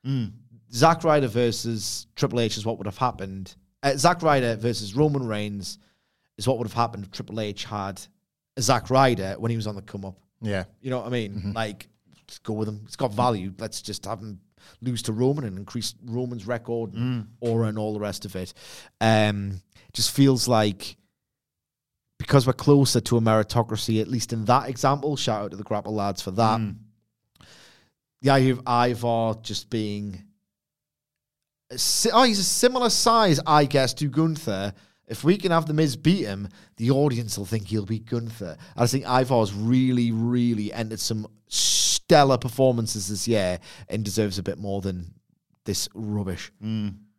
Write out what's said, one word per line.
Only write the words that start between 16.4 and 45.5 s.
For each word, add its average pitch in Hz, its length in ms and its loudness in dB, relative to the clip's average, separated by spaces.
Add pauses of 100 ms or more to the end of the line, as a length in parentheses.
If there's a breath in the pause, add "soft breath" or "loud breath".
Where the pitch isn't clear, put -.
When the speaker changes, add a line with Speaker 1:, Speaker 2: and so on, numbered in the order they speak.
Speaker 2:
record 113 480 -6
and 120 300 -4
Speaker 1:
Mm. 104 40 -16 (120)
Speaker 2:
aura 113 280 0
and 107 100 -4
all 107 140 -4
the 107 80 -6
rest 101 240 -6
of 95 120 -12
it. 92 160 -8 (480 loud breath)
Um, 104 600 2 (280 soft breath)
it - 60 -20
just - 180 0
feels 135 340 4
like, 107 500 2 (1200)
because 131 280 4
we're 127 60 2
closer 139 480 4
to 120 160 0
a 113 40 4
meritocracy, 110 800 2
at 107 80 -2
least 117 240 -4
in 113 120 -4
that 123 240 4
example, 139 480 0
shout 107 280 -2
out 101 80 -8
to - 40 -14
the 101 80 -12
Grapple 107 300 -4
lads 101 280 -2
for - 100 -8
that. 113 280 2
Speaker 1:
Mm. 107 160 -4 (1500 soft breath)
Speaker 2:
The 135 80 4
idea 131 240 6
of 120 120 -6
Ivar 117 760 0
just - 280 -10
being 104 540 -6 (1500)
a 127 80 -10
si-, - 340 2
oh, 233 120 8
he's 220 160 4
a 180 40 0
similar 247 460 2
size, 214 560 4
I 151 180 6
guess, 135 300 2
to 147 140 -2
Gunther. 131 640 -2 (340 soft breath)
If - 180 -10
we 175 140 4
can 185 140 0
have 165 140 2
The 156 80 -2
Miz 151 220 2
beat 175 280 2
him, 101 240 -6 (280 loud breath)
the 117 140 0
audience 131 480 0
will 101 80 -6
think 107 220 -4
he'll 104 180 -2
beat 110 200 -6
Gunther. 113 500 -8 (200 loud breath)
I 120 100 4
think 131 200 -2
Ivar's 123 480 2
really, 120 580 2
really 117 600 0
entered 110 280 -8
some 107 260 -4 (200)
stellar - 920 4
performances 117 680 0
this 101 200 -6
year 95 300 0 (300 loud breath)
and 107 160 -4
deserves 104 340 -2
a 98 40 -6
bit 87 160 -6
more 98 220 -6
than 90 340 -8 (500)